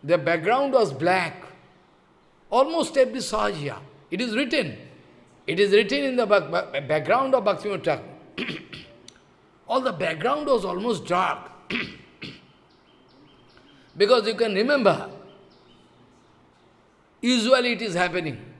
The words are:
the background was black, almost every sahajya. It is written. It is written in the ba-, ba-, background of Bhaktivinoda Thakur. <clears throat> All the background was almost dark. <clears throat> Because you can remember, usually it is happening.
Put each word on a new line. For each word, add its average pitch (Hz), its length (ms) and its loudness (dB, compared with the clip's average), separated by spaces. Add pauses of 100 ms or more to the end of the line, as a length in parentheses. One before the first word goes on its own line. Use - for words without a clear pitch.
the 165 160 2
background 170 540 2
was 220 220 0
black, 170 500 -2 (1040)
almost 294 460 2
every 247 240 4
sahajya. 165 600 -4 (300)
It 180 120 -4
is 240 120 -2
written. 233 440 -2 (680)
It 170 140 -4
is 202 140 4
written 254 320 4
in 262 100 -2
the 240 100 2
ba-, 196 240 4
ba-, 165 380 -4
background 220 480 2
of 233 80 4
Bhaktivinoda 196 400 -2
Thakur. 143 200 -2 (340)
<clears throat> - 360 -10 (920)
All 262 140 0
the 254 120 -2
background 180 540 -2
was 233 180 2
almost 185 420 -4
dark. 175 420 0 (200)
<clears throat> 233 100 -4 (2250)
Because 208 320 4
you 226 60 -2
can 214 220 0
remember, 214 540 2 (2000)
usually 247 520 4
it 214 80 -6
is 214 120 -6
happening. 170 440 -2 (220)